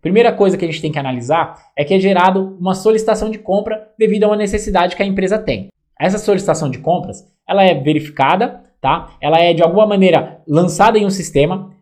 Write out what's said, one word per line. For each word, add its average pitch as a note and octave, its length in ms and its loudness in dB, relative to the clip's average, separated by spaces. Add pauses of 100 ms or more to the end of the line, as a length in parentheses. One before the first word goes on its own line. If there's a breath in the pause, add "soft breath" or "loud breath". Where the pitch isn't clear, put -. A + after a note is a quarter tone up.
Primeira G#3+ 320 4
coisa F#3+ 240 2
que F3 80 -4
a - 20 -4
gente D#3 140 -8
tem D3+ 100 -4
que D3+ 80 -4
analisar C3+ 560 -2 (220 loud breath)
é C#3+ 80 -2
que D3 80 -2
é F#3+ 60 2
gerado F#3+ 600 0
uma F#3 160 -2
solicitação A3 560 0
de A3 80 -10
compra G#3 480 -4 (100)
devido G#3 280 2
a - 20 2
uma G#3 100 0
necessidade G3 600 -2
que - 40 -4
a G3 60 0
empresa F#3+ 320 -2
tem. C3+ 300 -6 (280)
Essa F#3 200 -2
solicitação E3+ 520 -2
de B2 100 -8
compras, - 440 -4 (240)
ela F#3+ 160 2
é F#3 100 4
verificada, D3+ 880 -2 (200)
tá? D#3 400 -4
Ela D#3 180 2
é, E3+ 140 4
de E3 100 2
alguma G3 240 4
maneira, F#3+ 580 0
lançada F#3 540 2
em G3+ 60 2
um F#3+ 40 0
sistema F3+ 640 -2 (100)